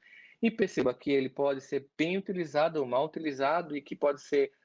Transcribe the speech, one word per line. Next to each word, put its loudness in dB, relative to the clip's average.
e 4
perceba 0
que -2
ele 2
pode -2
ser -6
bem 0
utilizado 0
ou -2
mal 0
utilizado -2
e -6
que -12
pode 0
ser 2